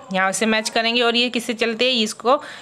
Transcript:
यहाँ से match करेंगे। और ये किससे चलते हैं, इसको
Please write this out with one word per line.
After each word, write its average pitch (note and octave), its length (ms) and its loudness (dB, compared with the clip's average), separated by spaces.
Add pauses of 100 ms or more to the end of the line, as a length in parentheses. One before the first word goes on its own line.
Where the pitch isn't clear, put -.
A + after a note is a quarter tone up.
(120)
यहाँ F#3+ 200 2
से G#3+ 140 -2
match A3 220 0
करेंगे। A#3 340 0
और A#3 140 2
ये A#3+ 140 2
किससे A#3+ 240 -4
चलते A3+ 300 0
हैं, B3+ 80 2
इसको A#3 440 2 (260)